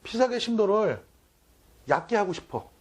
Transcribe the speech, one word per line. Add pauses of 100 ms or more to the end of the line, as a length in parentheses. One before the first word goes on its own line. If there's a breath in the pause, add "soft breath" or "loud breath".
피사계
심도를 (840)
얕게
하고
싶어. (100)